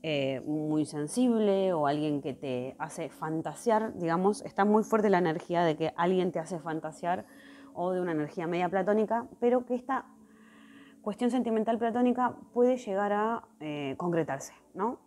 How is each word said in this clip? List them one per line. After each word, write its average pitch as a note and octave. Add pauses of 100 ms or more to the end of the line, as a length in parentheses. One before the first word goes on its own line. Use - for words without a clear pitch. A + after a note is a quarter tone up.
eh, C3+
muy D3+
sensible G3
o D3+
alguien D3
que C#3+
te B2+
hace D3+
fantasear, E3
digamos, F3+
está -
muy G#3
fuerte G#3+
la F#3+
energía F3
de D#3
que D#3+
alguien F3+
te F3
hace E3
fantasear D#3+ (480)
o F3+
de F3+
una F3
energía D3+
media F3
platónica, G#3 (140)
pero B3
que B3
esta B3 (960)
cuestión A#3+
sentimental A3+
platónica A#3+ (160)
puede B3
llegar G3+
a, A3 (160)
eh, D3
concretarse, D#3+ (200)
¿no? G#4